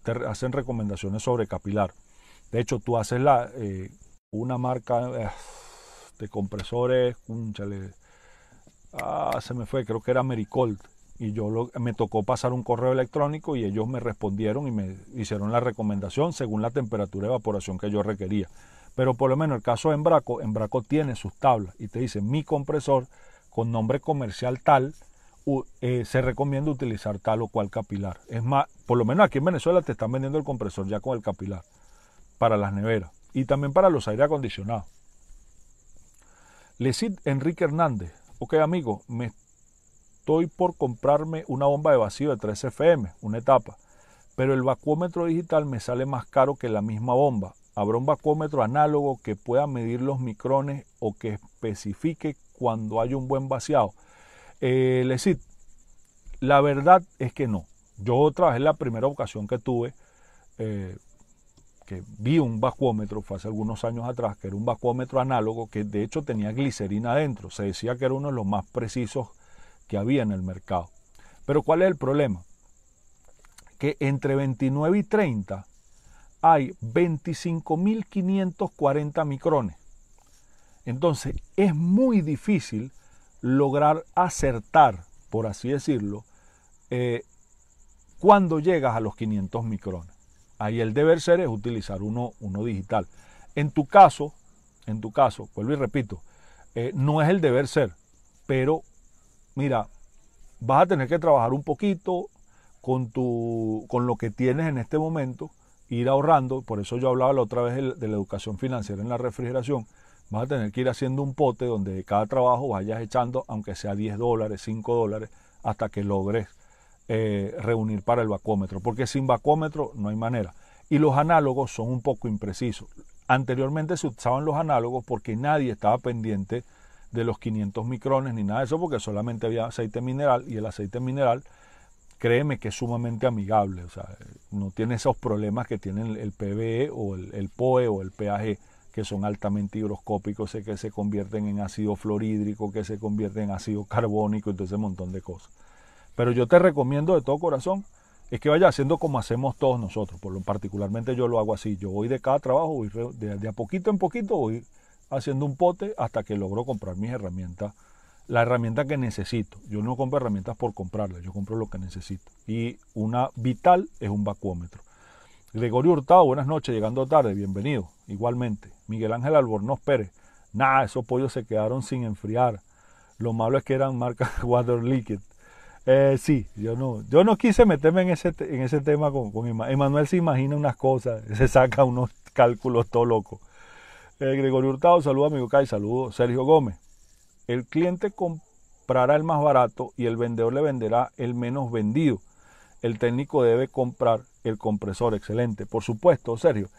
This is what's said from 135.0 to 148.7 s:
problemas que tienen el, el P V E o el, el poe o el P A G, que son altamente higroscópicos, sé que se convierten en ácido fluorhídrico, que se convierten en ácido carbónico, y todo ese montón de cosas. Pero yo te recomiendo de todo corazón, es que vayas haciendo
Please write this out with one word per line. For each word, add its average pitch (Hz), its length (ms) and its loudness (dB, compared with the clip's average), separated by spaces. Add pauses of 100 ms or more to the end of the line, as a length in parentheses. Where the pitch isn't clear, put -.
problemas 107 500 -2
que 113 100 -4
tienen 104 300 -6
el, 110 100 -6
el 104 140 -8
P 101 220 -6
V 113 320 -2
E 151 40 -4
o 98 260 -6
el, 92 200 -12
el 98 140 -6
poe 127 400 2
o 98 120 -2
el 95 100 -10
P 104 180 -6
A 101 80 -2
G, 104 200 -4 (360)
que 107 100 -6
son 101 220 -6
altamente 104 540 -4
higroscópicos, 104 720 -6
sé 110 120 -10
que 104 140 -8
se 107 120 -10
convierten 104 580 -4
en 101 120 -4
ácido 104 380 -4
fluorhídrico, 104 760 -2
que 107 140 -4
se 107 120 -8
convierten 104 460 -4
en 101 80 -4
ácido 104 320 -4
carbónico, 107 680 -2
y - 20 -6
todo 95 100 -6
ese 95 140 -6
montón 92 340 -6
de 95 100 -8
cosas. - 300 -16 (640)
Pero 123 160 2
yo 120 160 2
te 175 120 8
recomiendo 147 560 4
de 147 60 4
todo 139 180 -2
corazón, 175 440 -2 (460)
es 123 100 -6
que - 80 -2
vayas 165 220 8
haciendo 139 280 2